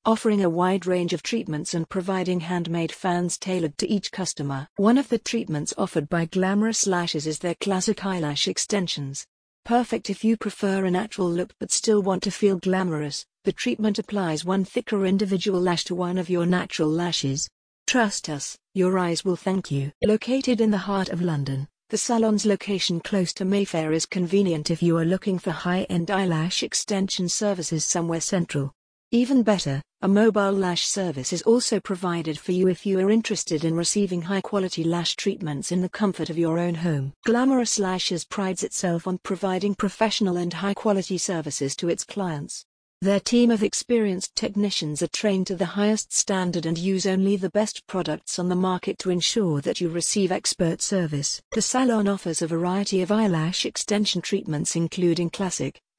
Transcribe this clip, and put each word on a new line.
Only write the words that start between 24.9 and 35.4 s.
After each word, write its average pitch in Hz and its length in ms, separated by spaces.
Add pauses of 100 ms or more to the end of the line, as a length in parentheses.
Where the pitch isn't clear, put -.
are 165 80
looking 185 340
for 190 100
high-end 175 600
eyelash 180 500
extension 190 680
services 180 580
somewhere 165 360
central. 156 500 (400)
Even 240 320
better, 180 360 (220)
a 190 60
mobile 202 440
lash 185 320
service 175 480
is 170 120
also 226 360
provided 170 600
for - 120
you 180 160
if 180 160
you 190 160
are 190 120
interested 190 520
in 165 120
receiving 175 480
high-quality 190 600
lash 165 320
treatments 156 560